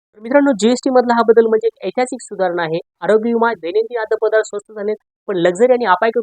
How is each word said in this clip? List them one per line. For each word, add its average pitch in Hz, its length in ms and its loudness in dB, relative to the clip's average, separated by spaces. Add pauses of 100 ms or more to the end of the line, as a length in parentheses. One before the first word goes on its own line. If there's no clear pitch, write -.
(140)
तर 208 60 -20
मित्रांनो, 277 320 2
जीएसटी 240 380 0
मधला 240 240 2
हा 233 140 2
बदल 226 180 6
म्हणजे 220 200 0
एक - 200 -6
ऐतिहासिक 247 360 -6
सुधारणा 180 400 -4
आहे. 160 160 -4 (220)
आरोग्य 214 300 0
विमा, 233 220 0
दैनंदिन 214 460 -4
खाद्यपदार्थ 214 480 0
स्वस्त 208 260 -12
झाले, 214 200 -6 (340)
पण 202 100 -6
लक्झरी 180 360 2
आणि 240 120 0
अपायक 226 380 2